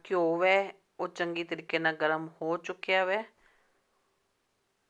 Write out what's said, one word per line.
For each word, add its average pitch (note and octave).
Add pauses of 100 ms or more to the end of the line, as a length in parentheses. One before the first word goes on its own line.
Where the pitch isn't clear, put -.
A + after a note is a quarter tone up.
ਘਿਓ E3+
ਵੈ F#3+ (220)
ਉਹ F#3
ਚੰਗੀ E3+
ਤਰੀਕੇ E3
ਨਾਲ D#3+
ਗਰਮ D#3 (140)
ਹੋ E3
ਚੁੱਕਿਆ F#3
ਵੈ। G3 (1700)